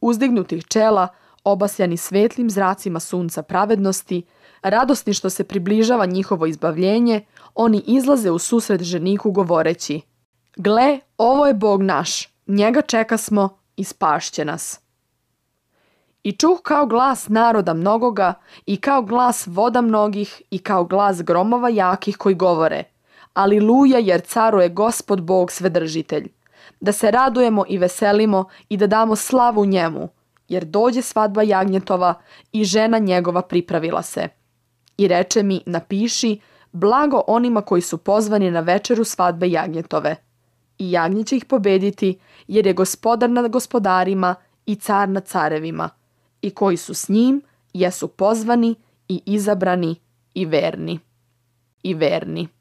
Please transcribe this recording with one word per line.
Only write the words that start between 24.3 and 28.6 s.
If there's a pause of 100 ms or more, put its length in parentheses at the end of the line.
Gospod
Bog
Svedržitelj. (520)
Da
se
radujemo
i
veselimo (240)